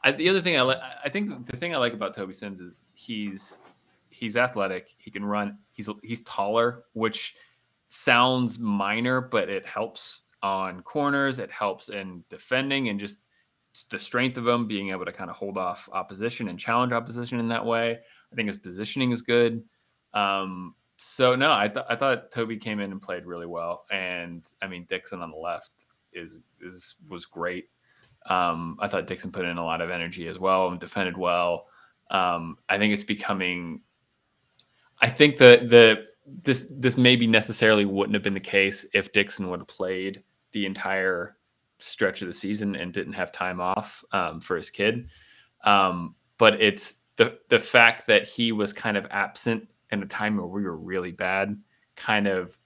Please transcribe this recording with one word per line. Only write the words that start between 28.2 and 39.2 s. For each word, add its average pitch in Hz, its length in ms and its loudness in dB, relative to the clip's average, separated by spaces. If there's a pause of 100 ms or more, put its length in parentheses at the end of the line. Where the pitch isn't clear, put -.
Um, 85 520 -2
I 101 80 -4
thought 95 200 -4
Dixon 92 240 -10
put 90 140 -6
in 85 120 -6
a 85 80 -6
lot 82 160 -4
of 85 80 -4
energy 87 380 -8
as 82 100 -10
well 92 320 2
and 90 100 -8
defended 90 380 -6
well. 87 480 0 (460)
Um, 87 460 -2 (120)
I 98 80 2
think 104 160 2
it's 101 100 -4
becoming, 90 800 -6 (1200)
I 120 80 4
think 147 280 6
that 120 320 12
the, 117 360 10 (380)
this, 127 260 0
this 127 280 0
maybe 123 280 8
necessarily 110 600 4
wouldn't 98 280 -2
have 104 80 0
been 101 140 -2
the 95 40 -4
case 98 540 0
if 98 180 0
Dixon 98 380 -2